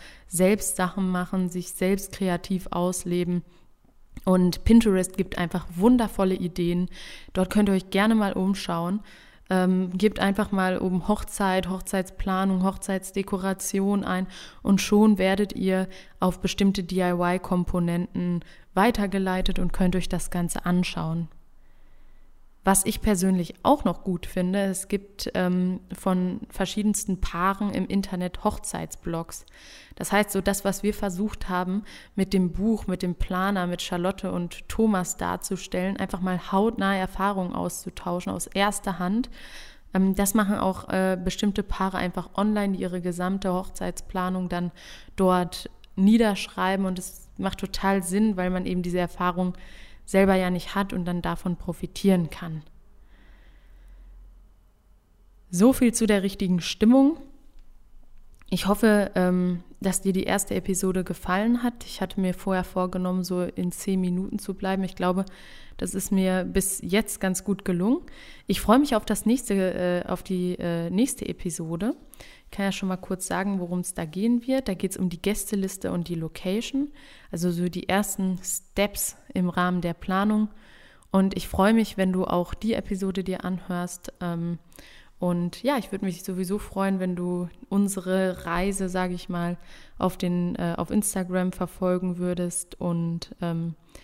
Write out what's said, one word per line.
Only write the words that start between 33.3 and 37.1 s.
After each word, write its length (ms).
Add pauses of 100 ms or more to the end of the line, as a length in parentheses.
mit 140
Charlotte 500
und 380
Thomas 480
darzustellen, 800
einfach 240
mal 320
hautnahe 460
Erfahrungen 560